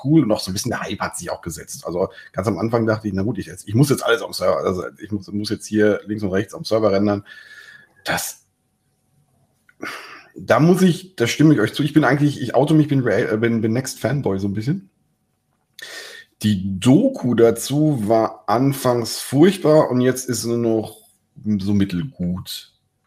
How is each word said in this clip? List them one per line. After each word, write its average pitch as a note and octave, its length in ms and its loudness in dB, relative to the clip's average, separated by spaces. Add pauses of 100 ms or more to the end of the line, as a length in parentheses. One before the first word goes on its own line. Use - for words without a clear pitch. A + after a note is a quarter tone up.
cool D3+ 180 4
und A2 80 2
auch G#2+ 80 2
so - 140 -8
ein - 20 -4
bisschen - 160 -6
der F2+ 120 -6
Hype F#2+ 180 -8
hat - 180 -8
sich F2 140 -10
auch - 100 -10
gesetzt. - 420 -12
Also F2 240 -4 (220)
ganz G2 160 -6
am G#2 120 -2
Anfang A2+ 280 -2
dachte G#2+ 220 -2
ich, G2 40 -6
„Na F#2+ 100 -2
gut, G#2+ 160 -4
ich, - 100 -10
ich - 260 -14
muss C#3 160 4
jetzt B2 140 -2
alles A2+ 180 0
am F#2 100 -10
Server, F#2 260 0
also F2+ 260 -2 (180)
ich - 80 -14
muss, G2 220 -8
muss G#2+ 180 -6
jetzt G#2 160 -8
hier G#2 400 2
links G#2+ 160 -6
und G2 80 -2
rechts G2 240 -2
am E2 80 -12
Server G#2+ 300 2
rendern.“ G#2 320 0 (800)
Das, - 420 -8 (1900)
da G#2+ 240 2
muss E3+ 220 4
ich, - 340 0
da A#2 100 0
stimme D3 280 4
ich A2 60 0
euch G#2+ 140 0
zu, - 80 -2
ich D3 100 -2
bin D#3 120 4
eigentlich, C#3 360 2
ich A#2 140 -6
oute D3+ 200 4
mich, D3+ 120 6
bin C#3 140 2
Re-, G#2+ 320 0
äh, A2 40 0
bin, A#2 260 2
bin A2 100 0
Next-Fanboy A#2+ 640 -2
so G2 80 -4
ein G2+ 80 -2
bisschen. B2+ 360 -6 (1500)
Die G2 360 -2
Doku C3 560 2
dazu A#2+ 720 2
war A2 400 0
anfangs B2 720 0
furchtbar D#3 720 4
und B2+ 100 2
jetzt B2+ 280 0
ist A2 140 -4
sie A#2 140 -2
nur A2+ 260 0
noch - 140 -12 (640)
so G2 160 -2
mittelgut. F2+ 1000 -4 (340)